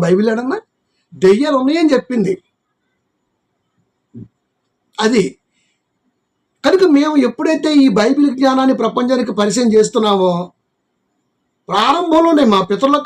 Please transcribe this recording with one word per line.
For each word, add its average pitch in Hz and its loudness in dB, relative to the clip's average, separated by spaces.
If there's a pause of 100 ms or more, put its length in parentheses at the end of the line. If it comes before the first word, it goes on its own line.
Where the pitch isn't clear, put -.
బైబిల్ 190 0
ఏడన్నా? 254 -6 (640)
దెయ్యాలు 262 2
ఉన్నాయని 302 0
చెప్పింది. 202 -4 (2750)
అది 220 -2 (1400)
కనుక 370 2 (120)
మేము 302 0 (100)
ఎప్పుడైతే 311 -2 (140)
ఈ - 4 (120)
బైబిల్ 277 2
జ్ఞానాన్ని 262 0
ప్రపంచానికి 247 -2
పరిచయం 214 0
చేస్తున్నామో, 208 2 (1400)
ప్రారంభంలోనే, 311 2 (100)
మా 185 2 (100)
పితరుల 269 0